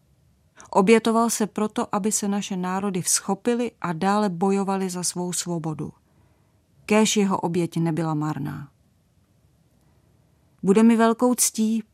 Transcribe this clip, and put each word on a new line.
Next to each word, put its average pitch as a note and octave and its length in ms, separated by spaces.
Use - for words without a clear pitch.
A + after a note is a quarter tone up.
Obětoval A3+ 600
se G#3+ 180
proto, G#3+ 480
aby G#3 160
se - 160
naše G3 300
národy F#3 440
vzchopily A#3 720
a F3 120
dále G3 360
bojovaly F#3+ 600
za F3+ 140
svou F3+ 300
svobodu. D#3+ 600
Kéž G#3+ 320
jeho G3 220
oběť E3+ 380
nebyla E3 360
marná. D3 560
Bude G3 200
mi A#3 140
velkou A3+ 380
ctí, A3 480